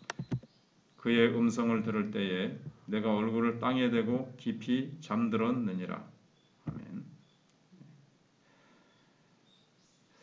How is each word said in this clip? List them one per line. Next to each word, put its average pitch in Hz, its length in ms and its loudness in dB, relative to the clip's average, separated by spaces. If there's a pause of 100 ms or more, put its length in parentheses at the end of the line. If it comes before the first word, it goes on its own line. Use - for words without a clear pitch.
(1000)
그의 117 360 6
음성을 117 480 2
들을 107 280 0
때에 101 480 -2 (280)
내가 107 300 0
얼굴을 113 420 0
땅에 123 320 2
대고 120 460 0
깊이 123 640 -2
잠들었느니라. 110 1080 0 (580)
아멘. - 380 -10 (3250)